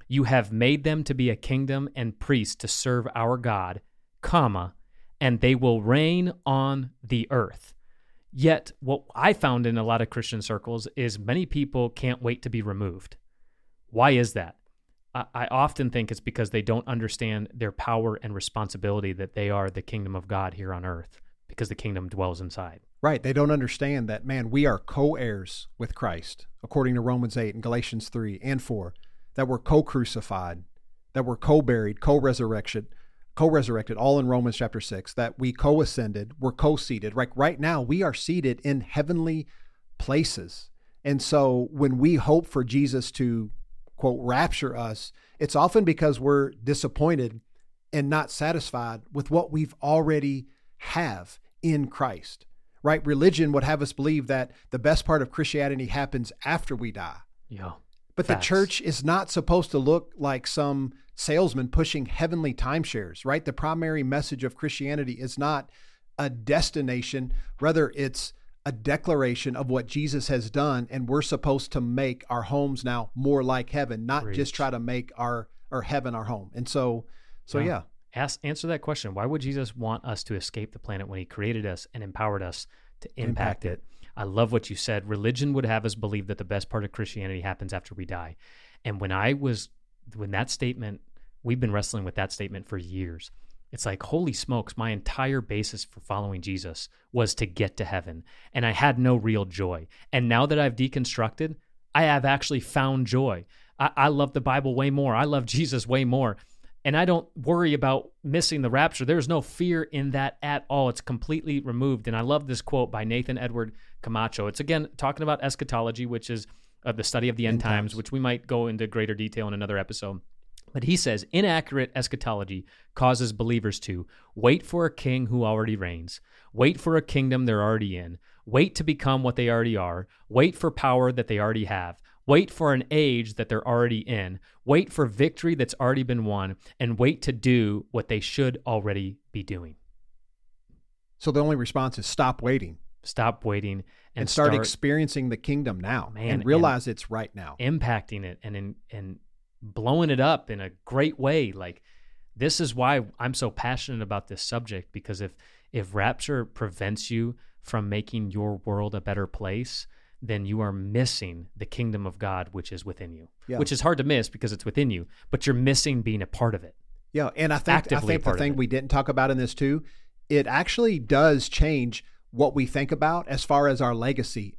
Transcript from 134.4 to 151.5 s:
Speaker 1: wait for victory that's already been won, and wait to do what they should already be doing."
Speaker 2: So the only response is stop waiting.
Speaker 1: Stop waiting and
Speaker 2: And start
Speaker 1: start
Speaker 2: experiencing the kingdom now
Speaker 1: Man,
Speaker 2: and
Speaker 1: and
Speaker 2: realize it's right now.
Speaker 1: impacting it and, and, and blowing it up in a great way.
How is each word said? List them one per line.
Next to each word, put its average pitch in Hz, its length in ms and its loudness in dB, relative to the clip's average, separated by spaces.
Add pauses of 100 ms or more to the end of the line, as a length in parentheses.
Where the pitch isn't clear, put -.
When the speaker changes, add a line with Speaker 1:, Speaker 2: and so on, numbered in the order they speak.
Speaker 1:
wait 151 300 4
for 143 140 2
victory 156 480 2
that's - 240 0
already 131 240 2
been 123 200 0
won, 98 320 -2 (240)
and 113 200 0
wait 139 240 4
to - 100 -2
do 113 560 2
what 113 180 -4
they 110 120 -2
should 127 480 -2
already 101 500 -2 (140)
be 104 100 -8
doing." 85 340 -10 (1400)
Speaker 2:
So - 140 -2
the 143 100 4
only 151 140 4
response 127 420 -2
is 104 80 -8
stop - 360 0
waiting. 117 360 0 (260)
Speaker 1:
Stop 117 420 -2
waiting 101 380 -2 (320)
and 117 80 -4
Speaker 2:
And 123 60 -4
start 147 220 6
Speaker 1:
start 110 100 2
Speaker 2:
experiencing 143 680 0
the 117 80 -2
kingdom 131 420 -2
now 104 340 -4
Speaker 1:
Man, 110 100 -8
Speaker 2:
and 117 100 0
Speaker 1:
and 101 120 0
Speaker 2:
realize 139 420 4
it's - 220 -6
right 110 240 -6
now. 82 260 -12
Speaker 1:
impacting 120 640 0
it 90 200 -12
and, 104 120 -8
and, 98 200 -8 (160)
and 95 280 -12 (420)
blowing 120 480 2
it 131 100 2
up 147 300 2
in 107 100 -6
a 95 120 -10 (140)
great 143 340 0
way. 135 320 2